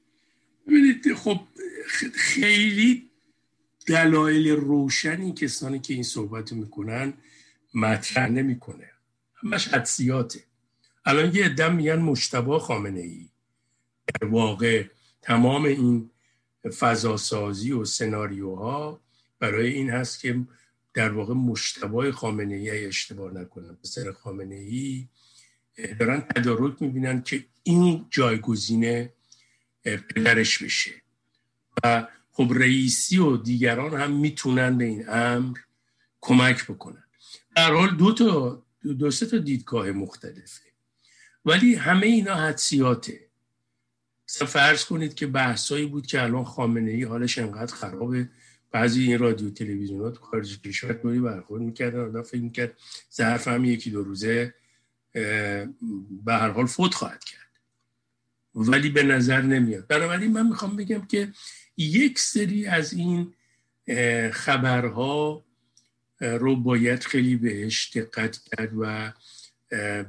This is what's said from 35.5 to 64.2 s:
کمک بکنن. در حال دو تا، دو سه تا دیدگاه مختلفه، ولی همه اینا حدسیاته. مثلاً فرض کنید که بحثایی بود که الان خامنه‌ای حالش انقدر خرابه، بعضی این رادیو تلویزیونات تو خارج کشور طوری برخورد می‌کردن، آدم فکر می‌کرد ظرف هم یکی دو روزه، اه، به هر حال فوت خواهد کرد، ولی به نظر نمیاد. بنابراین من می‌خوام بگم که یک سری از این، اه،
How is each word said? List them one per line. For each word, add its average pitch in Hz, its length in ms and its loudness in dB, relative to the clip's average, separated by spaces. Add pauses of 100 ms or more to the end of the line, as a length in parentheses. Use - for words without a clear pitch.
کمک 127 440 4
بکنن. - 400 -16 (520)
در 165 160 6
حال 175 240 4
دو 190 180 6
تا، 160 480 2 (360)
دو 143 120 2
سه 226 160 -2
تا 226 120 0
دیدگاه 120 540 -2
مختلفه، - 720 -12 (840)
ولی 190 300 6
همه 180 320 4
اینا 202 280 4
حدسیاته. 143 880 0 (1080)
مثلاً 139 200 -4
فرض 151 360 4
کنید 160 300 -4
که 147 120 -6
بحثایی 135 600 -2
بود 143 200 -8
که 131 160 -2
الان 120 220 0
خامنه‌ای 117 580 -2
حالش 120 360 -4
انقدر 110 360 -6
خرابه، 120 540 -6 (420)
بعضی 120 320 2
این 120 160 4
رادیو 107 320 0
تلویزیونات 101 640 -6
تو - 60 -20
خارج 101 400 -8
کشور 101 320 -8
طوری 120 280 -2
برخورد 107 420 -6
می‌کردن، 120 380 -6
آدم 113 220 -6
فکر 120 180 -8
می‌کرد 117 380 -6 (340)
ظرف 117 360 0
هم 123 160 0
یکی 117 260 0
دو 104 140 -4
روزه، 110 500 -2 (600)
اه، 104 520 -2 (580)
به 117 80 0
هر 110 180 2
حال 120 160 0
فوت 180 280 0
خواهد - 300 -8
کرد، - 220 -20 (1080)
ولی 127 340 2
به 143 140 4
نظر 131 400 4
نمیاد. 123 440 2
بنابراین 175 460 0
من 220 140 2
می‌خوام 208 300 -2
بگم 208 300 -6
که 202 260 -2 (440)
یک 185 420 2
سری 208 480 0
از 165 260 0
این، 175 420 -2 (520)
اه، 117 440 0